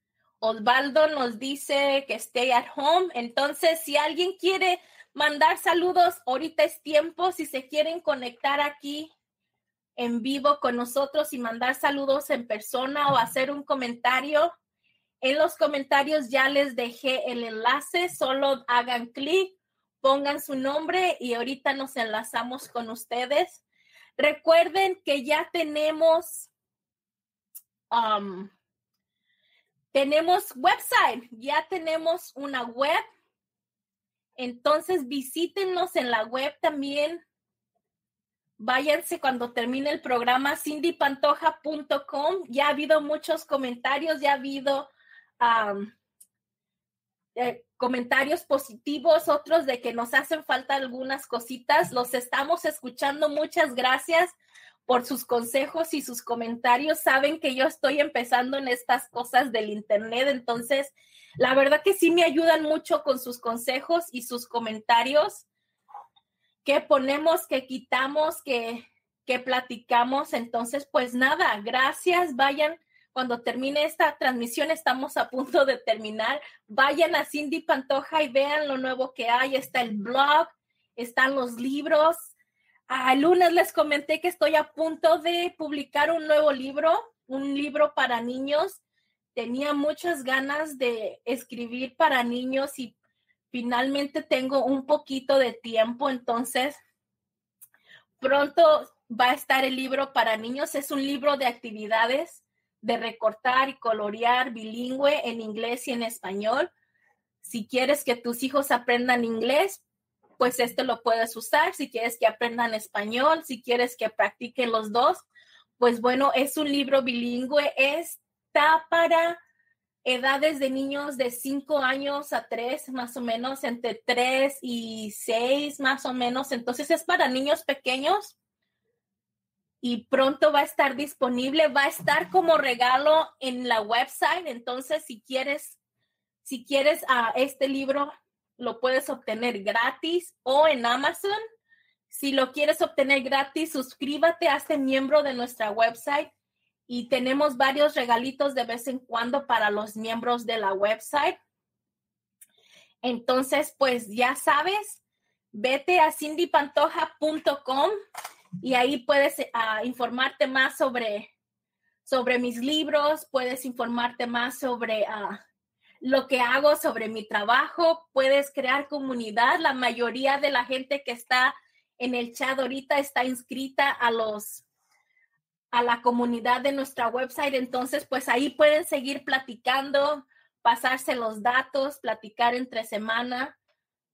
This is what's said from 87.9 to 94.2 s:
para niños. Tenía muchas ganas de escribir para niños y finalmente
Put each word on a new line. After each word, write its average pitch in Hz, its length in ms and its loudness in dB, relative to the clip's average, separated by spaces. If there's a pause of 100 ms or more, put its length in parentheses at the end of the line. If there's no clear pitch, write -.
para 247 280 0
niños. 277 600 -4 (540)
Tenía 262 380 -4
muchas 302 500 -2
ganas 277 540 -2
de 233 480 -4
escribir 240 720 -8
para 277 260 2
niños 254 540 -4
y 240 180 -12 (540)
finalmente 269 720 -2